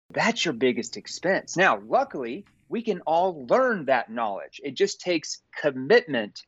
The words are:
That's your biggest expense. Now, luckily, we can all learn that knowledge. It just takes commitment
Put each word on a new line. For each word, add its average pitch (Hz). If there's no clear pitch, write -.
That's 220
your 160
biggest 120
expense. -
Now, 156
luckily, 165
we 220
can 196
all 165
learn 214
that 123
knowledge. 104
It 139
just -
takes 175
commitment 135